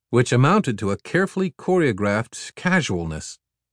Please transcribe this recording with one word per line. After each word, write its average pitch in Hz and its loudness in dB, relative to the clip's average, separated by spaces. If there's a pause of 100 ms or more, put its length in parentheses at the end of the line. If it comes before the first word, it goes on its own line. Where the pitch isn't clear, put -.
which 123 2
amounted 139 4
to 98 -2
a 98 -4
carefully 190 -2
choreographed 110 -2
casualness 92 -2 (360)